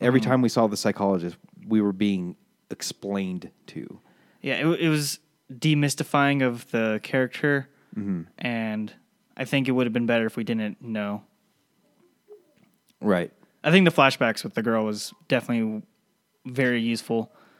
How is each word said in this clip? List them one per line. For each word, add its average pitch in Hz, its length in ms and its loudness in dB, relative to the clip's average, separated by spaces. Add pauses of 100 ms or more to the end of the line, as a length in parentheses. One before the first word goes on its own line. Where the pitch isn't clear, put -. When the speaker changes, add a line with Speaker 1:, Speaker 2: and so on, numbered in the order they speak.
Speaker 1:
Every 123 180 6
Speaker 2:
Mm-hmm. 110 100 0
Speaker 1:
time 127 120 4
we 120 80 4
saw 113 180 4
the 101 100 -2
psychologist, 95 600 0 (300)
we 110 140 2
were 101 120 2
being 95 420 -2 (360)
explained 95 800 -8 (160)
to. - 320 -14 (420)
Speaker 2:
Yeah, 131 140 -4
it, 156 260 0
it 165 80 2
was 147 300 -2 (340)
demystifying 143 920 2
of 120 260 -4
the 110 320 0
character, 135 640 -2 (260)
Speaker 1:
Mm-hmm. 101 260 -4 (160)
Speaker 2:
and 110 560 -6 (440)
I 131 80 -6
think 135 220 0
it 135 40 0
would 127 160 2
have 113 60 -4
been 120 120 0
better 117 200 2
if 110 120 -4
we 117 60 -4
didn't 110 380 -4
know. 107 420 -6 (1800)
Speaker 1:
Right. 90 300 0 (320)
Speaker 2:
I 151 80 2
think 185 140 8
the 165 80 6
flashbacks 131 500 4
with 104 100 -8
the 113 80 -4
girl 110 240 0
was 104 280 -6 (140)
definitely 113 540 -2 (640)
very 127 360 -2
useful. 113 500 -2 (280)